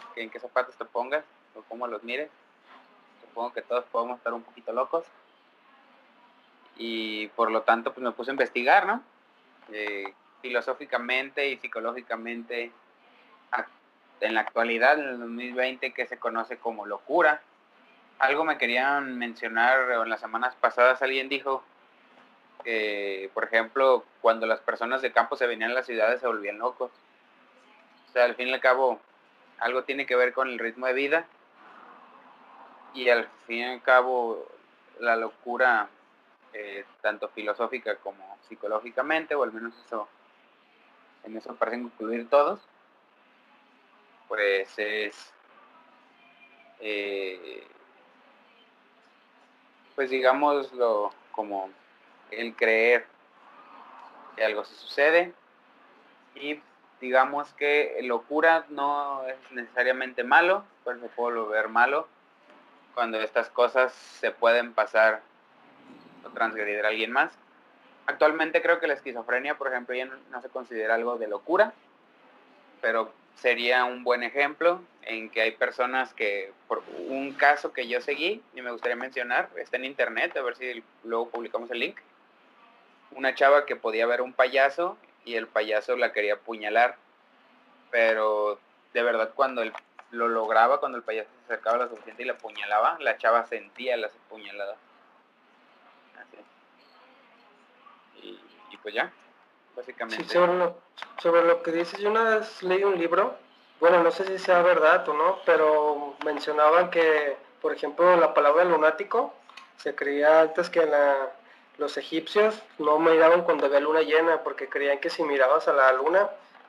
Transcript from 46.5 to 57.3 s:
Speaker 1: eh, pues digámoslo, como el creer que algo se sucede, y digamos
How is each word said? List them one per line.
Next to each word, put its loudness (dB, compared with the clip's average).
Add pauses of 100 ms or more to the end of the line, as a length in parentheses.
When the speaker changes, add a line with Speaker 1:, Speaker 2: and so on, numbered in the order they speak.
Speaker 1:
eh, -8 (2250)
pues -4
digámoslo, 0 (180)
como -8 (600)
el -10
creer 4 (1300)
que 0
algo -2
se -20
sucede, 2 (1000)
y -8 (400)
digamos 2